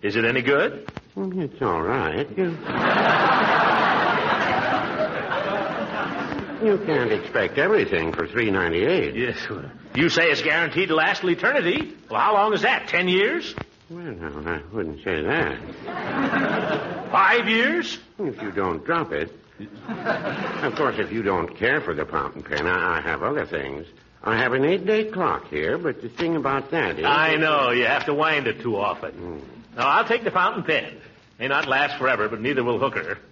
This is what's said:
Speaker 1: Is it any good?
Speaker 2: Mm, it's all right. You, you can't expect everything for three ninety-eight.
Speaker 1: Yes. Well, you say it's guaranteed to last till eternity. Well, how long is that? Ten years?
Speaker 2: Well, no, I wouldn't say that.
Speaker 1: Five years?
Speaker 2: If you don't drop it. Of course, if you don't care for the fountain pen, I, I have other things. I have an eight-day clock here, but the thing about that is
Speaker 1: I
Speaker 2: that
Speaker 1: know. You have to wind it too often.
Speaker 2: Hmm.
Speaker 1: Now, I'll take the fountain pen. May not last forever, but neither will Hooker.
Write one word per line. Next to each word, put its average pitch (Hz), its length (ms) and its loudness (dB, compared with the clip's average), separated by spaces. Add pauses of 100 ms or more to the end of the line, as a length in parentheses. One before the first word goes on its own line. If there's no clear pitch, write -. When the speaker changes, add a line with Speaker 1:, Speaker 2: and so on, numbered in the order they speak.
Speaker 1:
Is 104 140 -2
it 113 80 2
any 123 160 2
good? 139 440 2 (300)
Speaker 2:
Mm, 190 280 -4
it's - 180 -6
all 90 200 0
right. 101 540 0
You, 185 140 0 (4000)
you 202 180 6
can't 127 260 2
expect 101 460 0
everything 139 540 4
for 80 160 -2
three 110 240 0
ninety-eight. 92 640 2
Speaker 1:
Yes. 120 220 -2 (120)
Well, 92 140 -8 (320)
you 156 140 4
say 165 220 4
it's 143 100 2
guaranteed 165 480 2
to 160 60 4
last 165 260 2
till 185 80 2
eternity. 233 640 2 (160)
Well, 107 100 0
how 190 140 6
long 208 200 6
is 185 100 0
that? 247 260 2
Ten 180 180 2
years? 208 460 2 (360)
Speaker 2:
Well, 170 140 -12
no, 82 480 -6
I 78 100 -4 (120)
wouldn't 82 320 -6
say 85 180 0
that. 156 1900 -2
Speaker 1:
Five 196 360 4
years? 262 500 2 (220)
Speaker 2:
If 131 220 -4
you 104 100 -6
don't 87 320 -2
drop 165 300 0
it. 73 180 -2 (560)
Of - 880 -4
course, 123 220 0
if 95 160 -2
you 113 100 -2
don't 92 320 0
care 131 240 2
for 90 140 -4
the 73 120 -2
fountain 71 380 -4
pen, 73 240 -2
I, 90 300 0
I 78 40 -2
have 76 220 -4
other 123 220 -2
things. 71 400 -6 (380)
I 113 140 0
have 123 160 2
an 131 120 2
eight-day 196 460 2
clock 170 380 -2
here, 80 280 -2
but 165 240 -4
the 117 80 -10
thing 170 260 -2
about 135 360 -2
that 120 280 0
is - 60 -2
Speaker 1:
I 151 260 4
Speaker 2:
that 156 80 2
Speaker 1:
know. 147 320 4
You 120 140 4
have 143 200 2
to 151 80 0
wind 147 340 2
it 107 140 -2
too 113 160 0
often. 95 340 -2
Speaker 2:
Hmm. 87 280 -10 (360)
Speaker 1:
Now, 120 120 0
I'll 185 200 4
take 233 160 0
the 220 80 -2
fountain 185 320 0
pen. - 340 -2 (420)
May 120 80 -4
not 143 200 0
last 139 300 2
forever, 117 320 2
but 113 100 -6
neither 131 240 0
will 117 140 0
Hooker. 101 400 -2 (140)